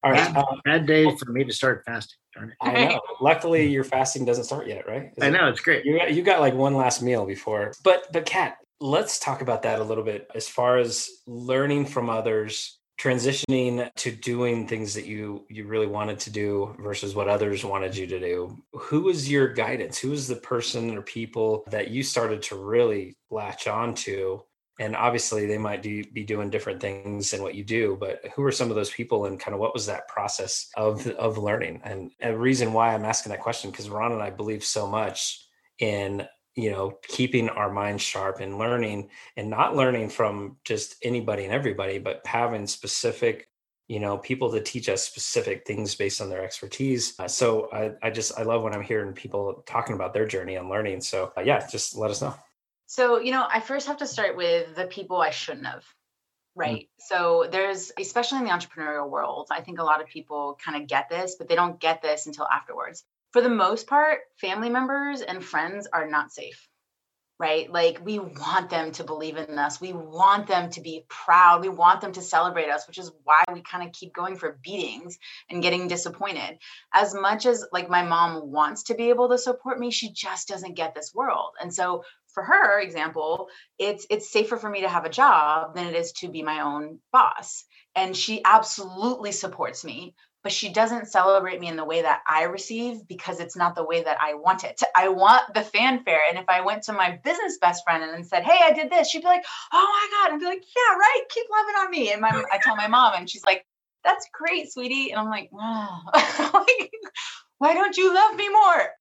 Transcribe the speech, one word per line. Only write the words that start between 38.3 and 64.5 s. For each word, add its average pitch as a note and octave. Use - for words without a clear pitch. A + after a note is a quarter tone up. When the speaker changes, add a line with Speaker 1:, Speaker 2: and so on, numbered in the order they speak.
Speaker 1:
and G2
learning A2
and G#2+
not A2+
learning B2
from G#2
just -
anybody A2
and G2
everybody, G2
but -
having A2+
specific, -
you G#2+
know, G2+
people B2+
to G#2+
teach -
us F#2+
specific -
things G#2
based G2
on G2+
their F#2+
expertise. A#2+
Uh, F#2
so A2+
I, G#2+
I A2+
just, A2
I -
love A2+
when G#2+
I'm G#2
hearing G2+
people G2
talking A#2
about F#2
their G#2+
journey F#2
and F#2
learning. G2
So, F#2
uh, F2+
yeah, A2+
just -
let G#2+
us G2+
know. C#3+
Speaker 3:
So, A#3+
you A#3+
know, B3+
I A3
first C4+
have D4
to D4
start F#3+
with E3+
the F3+
people F#3
I -
shouldn't -
have, -
right? B2
Speaker 2:
Mm. -
Speaker 3:
So E3+
there's, F#3+
especially A#3+
in B3+
the G#3+
entrepreneurial D3+
world, D3
I E3+
think F3
a E3
lot D#3
of D#3
people D3
kind D3+
of D3
get C#3+
this, F#3
but -
they E3+
don't F3
get D#3+
this D3+
until D3
afterwards. -
For A#3+
the B3
most G#3+
part, D4+
family G#3